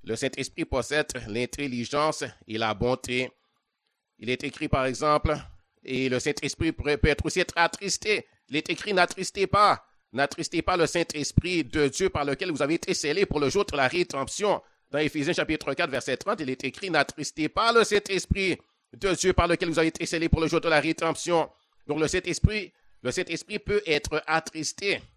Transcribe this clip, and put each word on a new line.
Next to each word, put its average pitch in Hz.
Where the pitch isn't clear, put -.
Le 104
Saint-Esprit 135
possède 143
l'intelligence 127
et 110
la 110
bonté. 123
Il 107
est 123
écrit, 147
par 135
exemple, 151
et 131
le 123
Saint-Esprit 151
peut, 147
peut 160
être 147
aussi 143
être 175
attristé. 185
Il 131
est 156
écrit, 185
n'attristez 180
pas, 196
n'attristez 151
pas 180
le 165
Saint-Esprit 165
de 143
Dieu 131
par 147
lequel 143
vous 143
avez 147
été 175
scellés 165
pour -
le 139
jour 202
de 147
la 135
rédemption. 165
Dans 139
Éphésiens 156
chapitre 151
quatre, 165
verset 127
trente, 208
il 131
est 131
écrit, 185
n'attristez 151
pas 226
le 226
Saint-Esprit 196
de 185
Dieu 180
par 175
lequel 170
vous 160
avez 160
été 160
scellés 165
pour 160
le 160
jour 165
de 160
la 156
rédemption. 160
Donc 151
le 151
Saint-Esprit, 180
le 123
Saint-Esprit 180
peut 208
être 151
attristé. 160